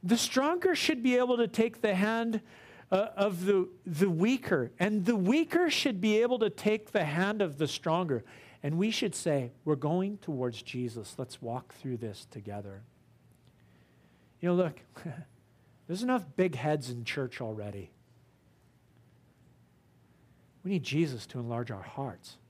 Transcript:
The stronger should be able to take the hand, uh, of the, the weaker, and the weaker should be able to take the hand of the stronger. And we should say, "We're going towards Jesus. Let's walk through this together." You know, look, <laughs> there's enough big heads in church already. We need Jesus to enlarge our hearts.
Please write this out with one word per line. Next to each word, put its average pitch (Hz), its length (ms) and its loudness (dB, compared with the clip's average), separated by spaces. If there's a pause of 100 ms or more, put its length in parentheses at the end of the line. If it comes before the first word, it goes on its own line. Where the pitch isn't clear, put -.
The 190 140 4
stronger 330 580 2
should 277 280 0
be 247 140 4
able 247 220 4
to 233 100 4
take 226 320 0
the 208 140 2
hand, 226 480 0 (480)
uh, 196 260 2
of 190 300 0
the, 196 220 4 (180)
the 180 240 2
weaker, 170 680 2
and 202 280 2
the 233 100 4
weaker 311 540 4
should 226 300 0
be 214 200 4
able 240 200 4
to 214 100 2
take 214 420 -2
the 190 120 2
hand 185 360 0
of 151 180 0
the 151 80 2
stronger. 160 580 0 (380)
And 151 160 -2
we 208 120 2
should 214 240 -2
say, 135 380 -2 (120)
"We're 151 120 2
going 180 420 -2
towards 127 440 -4
Jesus. 117 540 -8
Let's - 240 -10
walk 123 340 -8
through 127 220 -8
this 110 340 -10
together." 101 520 -12 (1600)
You 175 100 0
know, 175 60 4
look, 175 220 0 (560)
<laughs> - 520 -20
there's 185 160 -6
enough 247 240 0 (100)
big 185 200 2
heads 139 340 0
in 120 140 -6
church 131 360 -4
already. 104 520 -8 (2750)
We 185 60 -2
need 170 140 0
Jesus 139 420 -2
to 127 140 -8
enlarge 120 320 -4
our 95 100 -8
hearts. - 540 -10 (140)